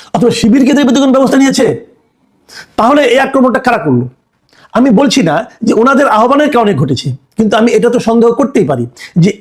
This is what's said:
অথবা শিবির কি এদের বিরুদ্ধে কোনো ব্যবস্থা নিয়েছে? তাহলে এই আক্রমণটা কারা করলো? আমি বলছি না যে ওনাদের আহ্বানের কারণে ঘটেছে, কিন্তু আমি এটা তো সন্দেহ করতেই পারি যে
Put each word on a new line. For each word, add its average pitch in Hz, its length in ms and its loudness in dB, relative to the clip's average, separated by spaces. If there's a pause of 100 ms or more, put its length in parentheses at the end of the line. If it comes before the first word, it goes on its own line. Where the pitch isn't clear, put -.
(140)
অথবা 233 260 0
শিবির 254 260 2
কি 240 80 0
এদের 285 140 0
বিরুদ্ধে 262 180 0
কোনো 269 120 0
ব্যবস্থা 269 260 0
নিয়েছে? 262 240 0 (1080)
তাহলে 277 260 2 (120)
এই 262 120 2
আক্রমণটা 262 340 0
কারা 233 240 -2
করলো? 127 200 -2 (680)
আমি 254 140 2 (120)
বলছি 269 280 0
না 147 60 0 (320)
যে - 140 0
ওনাদের 269 260 2 (100)
আহ্বানের 269 380 2
কারণে 220 260 0
ঘটেছে, 147 280 -4 (260)
কিন্তু 220 220 -2
আমি 226 200 2
এটা 233 140 2
তো 240 80 0 (100)
সন্দেহ 233 200 2 (120)
করতেই 240 300 0
পারি 123 140 -4 (380)
যে 196 80 4 (100)